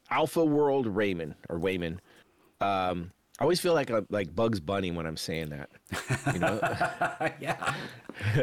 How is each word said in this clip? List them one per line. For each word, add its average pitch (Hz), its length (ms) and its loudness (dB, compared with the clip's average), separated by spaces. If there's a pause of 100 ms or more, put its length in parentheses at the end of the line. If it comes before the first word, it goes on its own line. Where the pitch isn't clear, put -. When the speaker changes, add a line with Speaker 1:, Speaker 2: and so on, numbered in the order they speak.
Speaker 1:
Alpha 156 340 2
World 143 440 4
Raymond 92 480 0 (140)
or 85 100 -2
Wayman. 87 420 0 (600)
Um, 92 500 0 (280)
I - 40 0
always 170 160 4
feel 175 160 2
like 131 160 0
a, 110 180 2
like 92 260 -2
Bugs 113 240 2
Bunny 92 300 -2
when 85 160 -4
I'm 78 120 -6
saying 80 320 -4
that, 73 200 -10 (640)
you 180 60 -2
know? 202 200 0
Speaker 2:
<laughs> 160 800 -2
Yeah. - 400 -4
Speaker 1:
<laughs> 143 40 -10 (600)